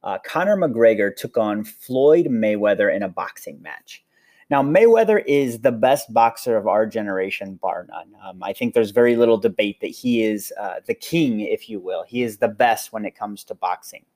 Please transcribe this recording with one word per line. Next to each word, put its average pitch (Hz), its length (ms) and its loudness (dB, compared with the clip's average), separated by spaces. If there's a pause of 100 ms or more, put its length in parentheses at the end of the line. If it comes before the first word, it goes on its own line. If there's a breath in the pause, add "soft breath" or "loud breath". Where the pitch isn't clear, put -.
uh, 95 220 -6
Conor 196 320 0
McGregor 113 580 2
took - 220 -8
on 107 260 -2
Floyd 147 640 2
Mayweather 107 680 0
in 98 80 -4
a 98 60 -4
boxing 90 540 -12
match. - 420 -20 (460 soft breath)
Now, 139 120 2
Mayweather 214 640 4
is 131 360 0
the 131 100 2
best 123 420 2
boxer 117 440 2
of 104 100 -2
our 107 180 2
generation, 98 720 -6
bar 90 340 -6
none. 87 320 -18
Um, 95 220 -16
I 98 80 -8
think 120 220 -4
there's 107 180 2
very 120 240 4
little 113 220 4
debate 101 420 -2
that 98 80 -8
he 117 380 -2
is, 107 340 -4
uh, 95 260 -10
the 117 80 -4
king, 139 460 -2
if 107 300 -6
you 104 100 -10
will. 90 240 -8
He 120 180 -6
is 110 160 -4
the 117 120 0
best 110 420 -2
when 107 140 -8
it 95 100 -10
comes 104 300 -12
to - 100 -14
boxing. - 480 -8 (120)